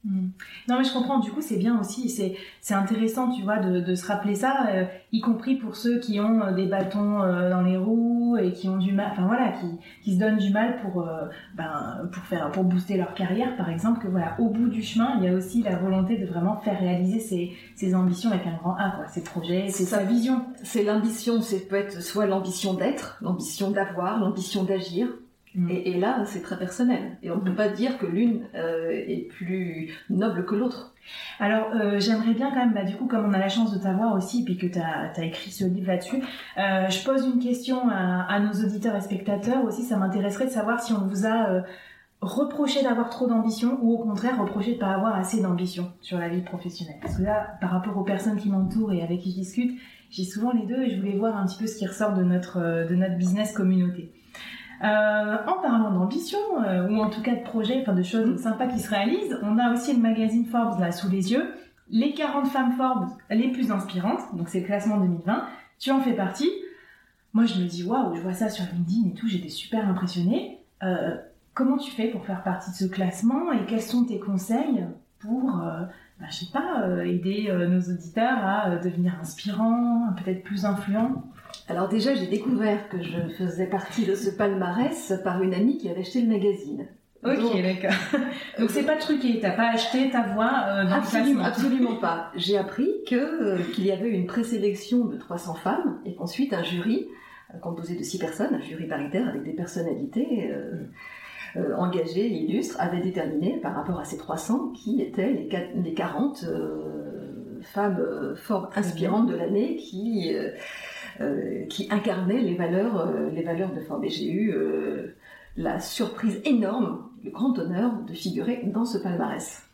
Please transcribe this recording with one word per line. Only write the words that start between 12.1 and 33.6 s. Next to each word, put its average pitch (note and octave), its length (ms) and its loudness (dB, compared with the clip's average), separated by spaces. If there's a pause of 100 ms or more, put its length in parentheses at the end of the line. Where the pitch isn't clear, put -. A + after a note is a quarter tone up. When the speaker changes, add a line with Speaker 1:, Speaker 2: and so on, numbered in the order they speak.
Speaker 1:
pour F3+ 120 -10
faire, D#3 260 -2
pour F#3 140 0
booster F3+ 320 2
leur F3+ 180 -2
carrière, G#3+ 420 0
par E3+ 140 -2
exemple, G#3+ 320 0
que G3+ 60 -4
voilà, E3+ 320 0
au A3+ 80 4
bout A3+ 220 2
du G#3+ 120 -2
chemin, A#3 360 0
il F#3 60 2
y F3+ 40 4
a F3+ 60 4
aussi F#3+ 280 0
la F#3+ 140 0
volonté F#3+ 400 2
de F#3+ 100 -2
vraiment F3 300 0
faire F#3 240 -2
réaliser F#3 400 2
ses, F3+ 320 -4 (240)
ses F#3 180 0
ambitions F#3 380 2
avec F3+ 160 0
un E3 80 -4
grand E3+ 180 0
A, F#3+ 220 0
quoi, - 100 -8
ses F3 160 -6
projets, F3 460 -2
Speaker 2:
C'est F#3+ 160 0
Speaker 1:
sa G#3 140 0
Speaker 2:
ça. G3 40 2
Speaker 1:
vision. A#3+ 440 2 (180)
Speaker 2:
C'est G#3+ 180 0
l'ambition, A3 580 2
c'est F#3+ 280 -2
peut-être G3 340 -2
soit G3+ 240 0
l'ambition F#3 480 0
d'être, - 480 -2
l'ambition F#3+ 480 -2
d'avoir, G3 480 0
l'ambition F#3+ 460 0
d'agir, F#3 420 0 (480)
Speaker 1:
Mm. F3 160 2
Speaker 2:
Et, F3+ 200 -2
et F3 100 0
là, A3+ 240 2
c'est G3 180 -6
très F3+ 160 -8
personnel. B3 640 0
Et E3+ 80 -6
on E3+ 60 -2
ne G3 40 0
peut F#3 120 0
Speaker 1:
Mm. F3+ 40 -2
Speaker 2:
pas G#3+ 120 2
dire A3+ 300 0
que - 80 -2
l'une, G#3 360 2 (120)
euh, E3 360 -2
est - 380 -4
plus F3 640 -6 (180)
noble F#3 360 0
que G#3+ 80 -2
l'autre. - 400 -2 (460)
Speaker 1:
Alors, A3 340 2
euh, G3+ 240 2
j'aimerais A3 360 4
bien C4+ 160 0
quand C4 140 0
même, A3+ 100 6
bah, G3 100 0
du F#3+ 120 0
coup, B3+ 100 -4
comme A3+ 200 2
on G3+ 80 4
a F#3+ 40 4
la G3 100 2
chance G#3 240 2